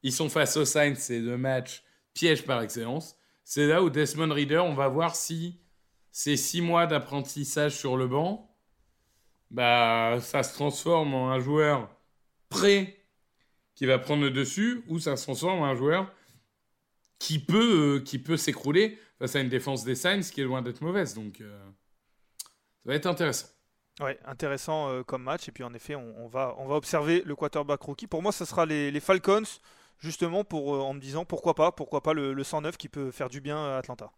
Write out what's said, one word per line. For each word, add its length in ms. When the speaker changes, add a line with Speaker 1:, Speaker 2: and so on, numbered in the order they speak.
Speaker 1:
Ils 100
sont 160
face 300
aux 80
Saints, 300
c'est 240
le 180
match 440
piège 320
par 160
excellence. 560
C'est 240
là 160
où 60
Desmond 460
Ridder, 240
on 160
va 140
voir 280
si 440
ces 260
six 240
mois 240
d'apprentissage 880
sur 220
le 80
banc, 500
bah, 720
ça 200
se 120
transforme 580
en 180
un 100
joueur 500
prêt 480
qui 100
va 140
prendre 240
le 80
dessus, 580
ou 100
ça 200
se 60
transforme 360
en 60
un 80
joueur 360
qui 200
peut, 580
euh, 40
qui 180
peut 200
s'écrouler 600
face 180
à 40
une 100
défense 340
des 100
Saints 260
qui 200
est 40
loin 180
d'être 180
mauvaise. 340
Donc, 280
euh, 160
ça 480
va 80
être 120
intéressant. 420
Speaker 2:
Ouais, 240
intéressant, 640
euh, 140
comme 200
match. 260
Et 40
puis 120
en 100
effet, 220
on, 180
on 40
va, 300
on 80
va 100
observer 500
le 100
quarterback 460
rookie. 240
Pour 160
moi, 100
ça 140
sera 180
les, 260
les 100
Falcons, 420
justement, 460
pour, 320
euh, 40
en 140
me 60
disant 260
pourquoi 280
pas, 180
pourquoi 300
pas 120
le, 180
le 120
cent 180
neuf 160
qui 100
peut 220
faire 180
du 140
bien 160
à 180
Atlanta. 420